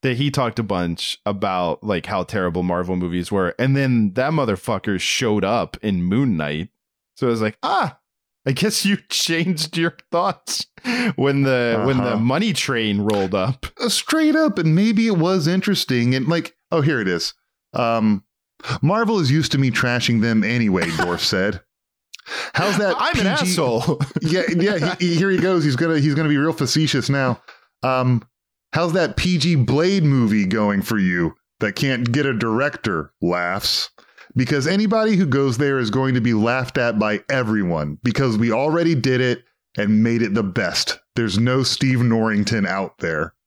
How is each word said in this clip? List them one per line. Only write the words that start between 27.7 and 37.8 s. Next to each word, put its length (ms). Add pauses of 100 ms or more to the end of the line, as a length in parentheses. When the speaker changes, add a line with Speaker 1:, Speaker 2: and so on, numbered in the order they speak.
Speaker 2:
Um, 440 (460)
"How's 220
that 220
P 220
G 160
Blade 500
movie 420
going 360
for 160
you 360 (260)
that 160
can't 340
get 160
a 80
director?" 840
Laughs. 720 (460)
"Because 300
anybody 500
who 100
goes 320
there 200
is 120
going 240
to 60
be 140
laughed 440
at 200
by 320
everyone 720